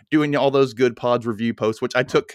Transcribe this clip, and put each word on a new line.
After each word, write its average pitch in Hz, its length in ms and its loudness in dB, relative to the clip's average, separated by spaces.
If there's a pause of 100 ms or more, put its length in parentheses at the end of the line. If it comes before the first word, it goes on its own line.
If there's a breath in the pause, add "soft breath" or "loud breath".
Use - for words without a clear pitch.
doing 151 260 0
all 139 140 2
those 135 240 2
good 120 220 0
pods 120 320 -2
review 113 260 -2
posts, 110 260 -2
which 123 160 -4
I 127 60 2
took, - 340 -2